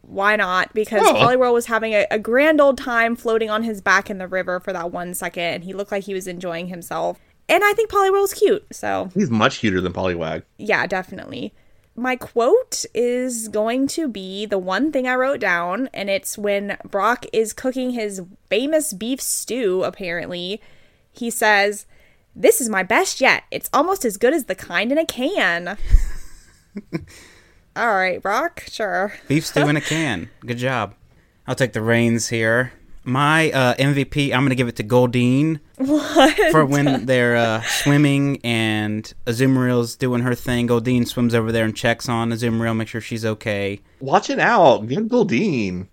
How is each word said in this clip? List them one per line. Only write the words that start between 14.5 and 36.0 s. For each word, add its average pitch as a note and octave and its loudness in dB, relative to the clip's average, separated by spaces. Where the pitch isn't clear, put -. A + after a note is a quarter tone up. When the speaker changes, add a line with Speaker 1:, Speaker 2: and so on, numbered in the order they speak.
Speaker 1:
one F#3+ 0
thing B3+ -2
I B3+ 0
wrote C4 0
down, F#3 -2
and G3 -6
it's - -4
when G3+ -2
Brock G#3+ -2
is A3 0
cooking B3+ -4
his G#3 -6
famous C#4+ 0
beef A3+ -6
stew, F#3+ -2
apparently. F3+ -8
He A#3 -6
says, G#3 2
"This C4 4
is A#3+ -2
my G3 0
best D4 0
yet. A#3 2
It's - -8
almost E4+ 0
as G3+ -2
good B3 2
as D#4 0
the F#3+ -6
kind F#3 -4
in D4+ 2
a E4 0
can." G#3 -2
<laughs> - 0
All A3 0
right, F#3 0
Brock, B3 -4
sure. F#3+ -4
Speaker 3:
Beef D3+ 0
stew D3 0
in D3+ 2
a D3 0
Speaker 1:
<laughs> - -
Speaker 3:
can. D3 -4
Good A#2+ -8
job. B2 -2
I'll C3 -4
take B2 0
the A2 -4
reins A#2 2
here. A#2 0
My, D3 2
uh, B2+ 2
M C#3 2
V C#3 0
P, C#3+ 0
I'm C3 2
gonna C3 2
give B2 0
it - -8
to A#2 -4
Goldeen. B2 2
Speaker 1:
What? D4 4